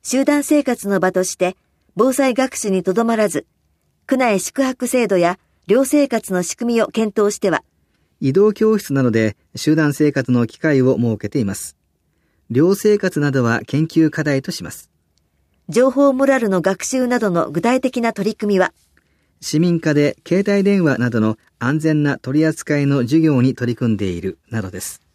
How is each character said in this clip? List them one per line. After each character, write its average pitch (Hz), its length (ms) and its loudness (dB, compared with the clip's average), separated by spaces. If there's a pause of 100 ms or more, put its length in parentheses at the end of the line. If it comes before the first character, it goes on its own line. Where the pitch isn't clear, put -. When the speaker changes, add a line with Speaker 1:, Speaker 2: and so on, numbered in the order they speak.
Speaker 1:
集 262 220 -2
団 294 180 2
生 294 200 2
活 233 240 -4
の 196 120 0
場 180 120 0
と 185 120 0
し - 160 -8
て、 180 160 0 (400)
防 247 180 2
災 262 220 0
学 262 200 -2
習 214 140 -6
に 185 140 0
と 190 100 -2
ど 226 100 0
ま 226 120 0
ら 214 140 0
ず、 - 180 -6 (580)
区 262 120 0
内 226 220 2
宿 - 220 -6
泊 254 240 -2
制 240 220 0
度 190 100 2
や 175 220 0 (260)
寮 247 200 4
生 285 220 2
活 226 260 -4
の 180 100 -2
仕 - 140 -8
組 233 180 -2
み 226 80 2
を - 40 0
検 220 320 -2
討 208 140 2
し - 60 -12
て 202 100 0
は？ 156 140 -2 (600)
Speaker 2:
移 135 100 0
動 202 200 4
教 220 240 2
室 147 160 -6
な 135 80 2
ど 127 80 2
で 110 260 0 (200)
集 156 200 0
団 151 200 2
生 151 160 2
活 131 200 -4
の 120 140 2
機 - 140 -16
会 139 240 2
を 127 120 4
設 113 220 -2
け 104 100 -10
て - 120 -4
い 107 60 -2
ま 98 100 -6
す。 - 200 -16 (760)
寮 165 240 2
生 208 240 2
活 170 200 -4
な 143 120 0
ど 131 120 0
は 117 220 0
研 156 220 -2
究 160 240 2
課 156 120 -6
題 139 200 -2
と 185 80 -8
し - 120 -12
ま 78 60 -12
す。 - 220 -20 (800)
Speaker 1:
情 240 200 4
報 277 240 4
モ 269 140 0
ラ 269 100 4
ル 240 100 0
の 185 140 0
学 190 220 -2
習 254 240 -2
な 247 100 0
ど 214 140 0
の 170 180 0
具 160 120 -4
体 254 200 2
的 254 180 -2
な 226 140 -2
取 202 160 -2
り 214 60 -6
組 208 200 0
み 185 40 4
は？ - 140 2 (680)
Speaker 2:
市 - 180 -2
民 170 200 2
課 156 160 0
で 147 220 2 (100)
携 190 200 0
帯 202 160 0
電 196 200 2
話 135 160 2
な 120 100 0
ど 117 100 -2
の 110 200 0 (180)
安 139 220 -2
全 151 240 0
な 143 160 -2
取 139 200 -2
り 160 60 2
扱 156 320 -2
い 143 80 0
の 139 160 2
授 143 200 2
業 147 200 2
に 131 140 2
取 120 180 -4
り - 20 -4
組 113 200 0
ん - 20 -8
で 101 80 -2
い 87 160 -4
る 95 160 -8 (120)
な 113 120 -6
ど 95 80 -10
で 92 120 -12
す。 - 200 -14 (140)